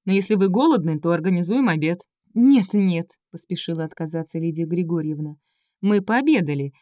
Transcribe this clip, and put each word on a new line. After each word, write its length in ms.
но 80
если 220
вы 140
голодны, 500
то 140
организуем 560
обед». 340
«Нет, 400
нет», 360
поспешила 540
отказаться 540
Лидия 280
Григорьевна. 720
«Мы 220
пообедали, 800